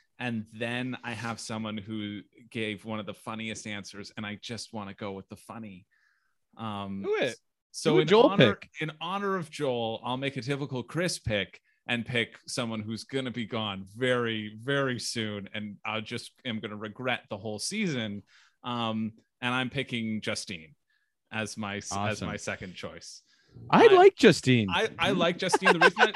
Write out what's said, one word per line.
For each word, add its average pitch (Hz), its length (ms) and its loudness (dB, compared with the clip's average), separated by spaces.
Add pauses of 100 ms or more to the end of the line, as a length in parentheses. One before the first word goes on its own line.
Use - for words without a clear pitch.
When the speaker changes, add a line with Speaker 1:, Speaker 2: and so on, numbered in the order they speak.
(180)
Speaker 1:
And 117 340 -6
then 120 520 -6
I 120 80 -8
have 113 260 -6
someone 110 380 -8
who 104 440 -8 (300)
gave 107 340 -6
one 110 160 -6
of 98 60 -10
the 101 80 -10
funniest 110 520 -10
answers, 101 500 -12
and 110 80 -8
I 104 160 -10
just - 320 -12
wanna 98 220 -10
go 101 180 -10
with 98 160 -12
the 104 80 -16
funny. 101 500 -16 (720)
Um, 101 480 -8
Speaker 2:
Who 415 120 -2
is? 139 200 -2 (340)
Speaker 1:
so - 200 -2
Speaker 2:
Who - 60 4
would - 60 6
Speaker 1:
in 147 60 0
Speaker 2:
Joel 214 220 8
Speaker 1:
honor, 123 240 6
Speaker 2:
pick? - 160 -16 (100)
Speaker 1:
in 151 120 -6 (100)
honor 196 340 -4
of 165 140 -6
Joel, 120 520 -4
I'll 123 140 -4
make 139 220 -4
a - 20 -6
typical 131 420 -4
Chris 170 360 -4
pick 101 420 -4 (260)
and 120 200 -4
pick 117 400 -2
someone 113 340 -6
who's 107 240 -8
gonna 131 260 -6
be 117 140 -6
gone 101 400 -6 (100)
very, 113 640 -2
very 131 400 -2
soon, 107 540 -6
and 104 320 -10
I 110 160 -4
just 113 300 -10 (160)
am 110 140 -6
gonna 104 160 -10
regret 110 520 -6
the 110 80 -8
whole 107 220 -8
season. 123 640 -4 (420)
Um, 113 480 -2 (300)
and 123 120 -2
I'm 127 140 0
picking 113 540 -4
Justine 98 520 -8 (560)
as 107 280 -6
my 101 180 -4
s-, 98 160 -8
as 98 60 -2
Speaker 2:
Awesome. 104 300 -2
Speaker 1:
my 104 80 -6
second 98 380 -8
choice. - 460 -14 (500)
Speaker 2:
I 269 140 10
Speaker 1:
I 427 100 12
Speaker 2:
like 381 220 12
Justine. 127 540 8
Speaker 1:
I, 202 180 2 (100)
I 170 140 2
like 175 260 2
Justine. 185 340 4
The 175 60 2
reason 220 240 6
I, - 140 4